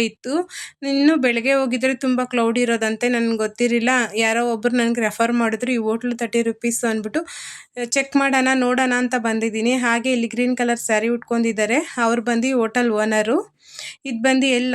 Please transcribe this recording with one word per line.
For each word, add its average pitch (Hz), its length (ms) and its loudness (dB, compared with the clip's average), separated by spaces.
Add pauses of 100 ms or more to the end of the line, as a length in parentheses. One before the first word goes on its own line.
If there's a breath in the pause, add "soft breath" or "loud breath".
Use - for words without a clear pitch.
ಇತ್ತು. 240 320 -4 (560 loud breath)
ಇನ್ನು 285 260 4
ಬೆಳಗ್ಗೆ 247 360 2
ಹೋಗಿದ್ರೆ 262 420 0
ತುಂಬ 254 300 0
ಕ್ಲೌಡ್ 233 340 0
ಇರೋದಂತೆ, 226 500 0
ನನ್ಗೆ 233 280 0
ಗೊತ್ತಿರಲಿಲ್ಲ. 233 540 0 (260)
ಯಾರೋ 226 260 2 (100)
ಒಬ್ರು 226 240 -2
ನನ್ಗೆ 233 240 0
ರೆಫರ್ 226 320 0
ಮಾಡಿದ್ರು 233 400 0
ಈ 240 40 0
ಹೋಟ್ಲು 226 400 -2
ತರ್ಟಿ 233 260 -2
ರುಪೀಸ್ 233 420 -4
ಅಂದ್ಬಿಟ್ಟು. 220 380 -2 (720 loud breath)
ಚೆಕ್ 269 220 0
ಮಾಡೋಣ, 269 320 4 (160)
ನೋಡೋಣ 254 320 2
ಅಂತ 247 220 0
ಬಂದಿದ್ದೀನಿ. 220 580 0
ಹಾಗೆ 240 360 0
ಇಲ್ಲಿ 233 220 0
ಗ್ರೀನ್ 247 220 0
ಕಲರ್ 240 300 -2
ಸ್ಯಾರಿ 220 300 0
ಉಟ್ಕೊಂಡಿದ್ದಾರೆ, 233 640 0 (200)
ಅವ್ರು 233 320 2
ಬಂದು 240 260 0
ಹೋಟೆಲ್ 233 360 0
ಓನರು. 214 460 0 (680 loud breath)
ಇದು 240 180 -6
ಬಂದು 262 340 4
ಎಲ್ಲಿ 254 180 0